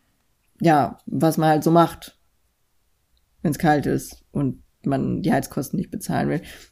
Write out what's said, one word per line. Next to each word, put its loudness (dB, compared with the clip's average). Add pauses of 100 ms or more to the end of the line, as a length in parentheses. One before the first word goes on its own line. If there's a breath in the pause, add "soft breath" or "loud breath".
(600)
Ja, 2
was 0
man 2
halt 2
so 4
macht, 2 (1200)
wenn's -2
kalt 2
ist -6
und -4 (220)
man -2
die 0
Heizkosten -4
nicht -6
bezahlen -4
will. -4 (320 loud breath)